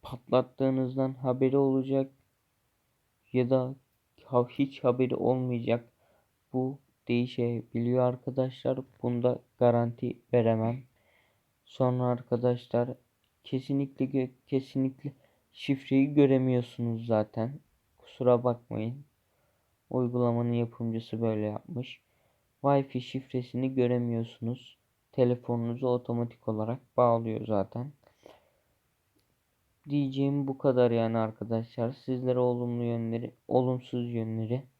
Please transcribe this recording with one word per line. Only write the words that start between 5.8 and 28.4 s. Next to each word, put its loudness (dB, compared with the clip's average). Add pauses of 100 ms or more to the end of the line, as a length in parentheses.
Bu -2 (300)
değişebiliyor 0
arkadaşlar. -2 (220)
Bunda 0 (200)
garanti 2 (160)
veremem. 2 (840)
Sonra 0
arkadaşlar 0 (560)
kesinlikle -2
gö-, -2 (160)
kesinlikle -4 (400)
şifreyi 0
göremiyorsunuz 2
zaten. -2 (400)
Kusura 0
bakmayın. -4 (840)
Uygulamanın 0
yapımcısı -4
böyle 0
yapmış. -8 (600)
Wi-Fi 2
şifresini -6
göremiyorsunuz. -2 (340)
Telefonunuzu 0
otomatik -2
olarak -4 (160)
bağlıyor 2
zaten. -2 (2000)